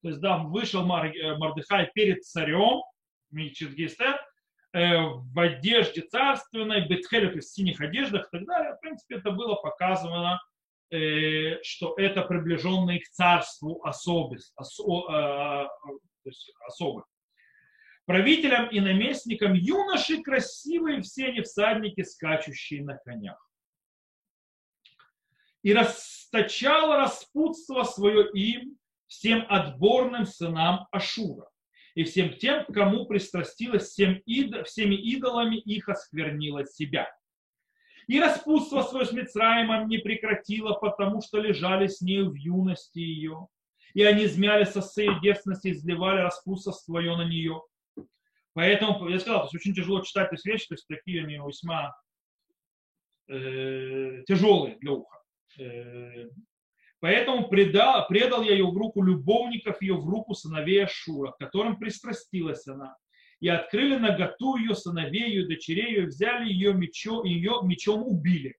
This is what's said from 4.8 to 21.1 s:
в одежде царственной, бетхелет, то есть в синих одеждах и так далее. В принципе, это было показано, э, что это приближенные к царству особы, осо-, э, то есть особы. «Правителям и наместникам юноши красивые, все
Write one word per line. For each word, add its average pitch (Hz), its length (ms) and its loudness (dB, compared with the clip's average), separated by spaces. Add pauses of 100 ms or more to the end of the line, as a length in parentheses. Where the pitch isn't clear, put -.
в 151 380 -4
одежде 170 640 2
царственной, 220 840 0
бетхелет, 180 460 0
то 160 60 -6
есть - 100 -12
в - 60 -20
синих 180 260 -2
одеждах 202 480 -2
и - 100 -12
так 190 80 -10
далее. 320 280 -2
В - 60 -20
принципе, 302 360 -14
это 190 140 -4
было 208 240 -2
показано, 175 840 -2 (500)
э, 156 720 -2
что - 360 -8
это 196 240 2
приближенные 170 760 0
к - 80 -20
царству 170 760 2
особы, 151 540 -2 (180)
осо-, 175 520 -4
э, 143 580 -2
то - 600 -16
есть - 240 -20 (140)
особы. - 380 -8 (1000)
«Правителям 240 640 4
и 214 120 0
наместникам 208 720 2
юноши 320 680 2
красивые, 285 800 -2
все - 240 -6